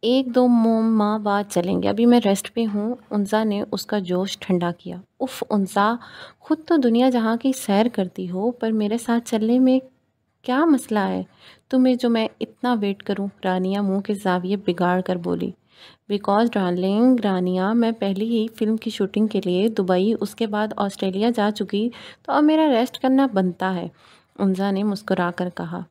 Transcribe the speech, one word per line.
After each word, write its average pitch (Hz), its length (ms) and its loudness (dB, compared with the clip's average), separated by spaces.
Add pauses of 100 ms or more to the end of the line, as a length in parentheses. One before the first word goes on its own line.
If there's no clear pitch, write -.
"एक 254 280 2
दो 247 160 4
मो-, 226 340 4 (120)
माह 208 240 2
बाद 208 300 0
चलेंगे, 180 400 -2
अभी 208 180 2
मैं 240 140 6
रेस्ट 196 300 0
पे 233 140 -4
हूँ," 214 340 -4 (140)
उन्जा 208 320 0
ने 208 180 -2
उसका 208 400 -6
जोश 180 400 -4
ठंडा 175 300 0
किया। 175 300 -12 (180)
"उफ़ - 320 -6
उन्जा, 202 460 0 (440)
खुद 311 260 -4
तो 339 100 2
दुनिया 247 320 4
जहाँ 226 280 0
की 262 160 0
सैर 214 360 2
करती 185 380 -4
हो, 185 240 -2
पर 233 200 -4
मेरे 214 260 -2
साथ 233 240 0
चलने 233 380 0
में 262 200 4 (680)
क्या 262 200 0
मसला 233 380 2
है 185 220 -4 (460)
तुम्हें 254 260 4
जो 247 120 0
मैं 226 180 2 (140)
इतना 247 320 -4
वेट 202 280 -2
करूँ?" 196 280 -4 (140)
रानिया 185 380 0
मुंह 196 200 0
के 202 140 -4
जाविये 185 420 -2
बिगाड़ 180 440 0
कर 185 180 -4
बोली। 175 340 -4 (580)
"Because 208 420 0
डार्लिंग 196 680 2
रानिया, 185 540 0
मैं 233 200 2
पहली 202 340 -2
ही 226 200 0
फिल्म 220 300 -2
की 214 140 -6
शूटिंग 208 380 0
के 196 120 -2
लिए 180 280 0
दुबई, 190 440 2
उसके 214 340 -4
बाद 214 300 -4
ऑस्ट्रेलिया 202 540 -2
जा 214 200 0
चुकी, 208 380 -4 (360)
तो 285 80 -4
अब 302 100 4
मेरा 311 240 4
रेस्ट 254 300 2
करना 262 320 2
बनता 190 400 -2
है," 175 200 -6 (500)
उन्जा 196 320 0
ने 196 120 -2
मुस्कुरा 190 480 -2
कर 180 180 -6
कहा। 175 420 -10